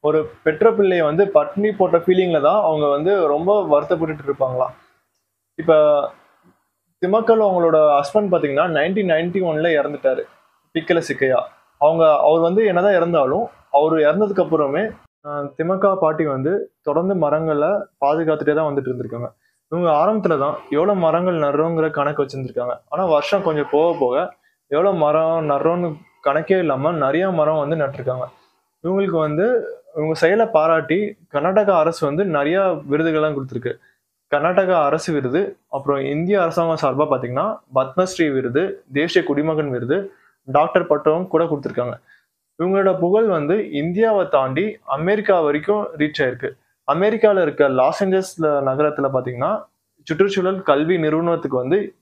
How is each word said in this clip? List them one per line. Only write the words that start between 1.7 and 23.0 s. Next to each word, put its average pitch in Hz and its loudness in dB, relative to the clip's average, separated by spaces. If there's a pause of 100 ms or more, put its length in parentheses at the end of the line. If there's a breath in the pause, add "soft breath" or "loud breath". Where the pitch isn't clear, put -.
போட்ட 196 0
ஃபீலிங்ல 180 2
தான் 170 4
அவங்க 151 0
வந்து 151 0 (140)
ரொம்ப 160 0 (160)
வருத்தப்பட்டுட்டு 151 0
இருப்பாங்களாம். 131 -2 (880)
இப்ப 165 2 (1300)
திமக்கல் 220 2
அவங்களோட 170 4 (140)
husband 175 2
பாத்தீங்கன்னா 151 2
நைன்டீன் 180 0
நைன்டி 175 0
ஒன்ல 165 0
இறந்துட்டாரு, 139 0 (520)
பிக்கல 165 0
சிக்கையா. 135 0 (420)
அவங்க, 160 4 (160)
அவர் 160 4
வந்து 180 2
என்னதான் 190 2
இறந்தாலும், 170 0 (280)
அவர் 156 4
இறந்ததுக்கு 180 2
அப்புறமே, 151 0 (420)
ஆஹ், 147 -8
திமக்கா 190 0
பாட்டி 160 0
வந்து 135 -2 (320)
தொடர்ந்து 170 -2
மரங்களை 156 0 (300)
பாதுகாத்துட்டே 156 0
தான் 156 0
வந்துட்டு 139 -4
இருந்திருக்காங்க. 120 -8 (420)
இவங்க 170 0
ஆரம்பத்துல 175 2
தான் 139 -2 (160)
எவ்வளவு 185 0
மரங்கள் 170 0
நடுறோங்கிற 156 0
கணக்கு 147 -4
வச்சிருந்திருக்காங்க. 127 -6 (120)
ஆனா, 175 -4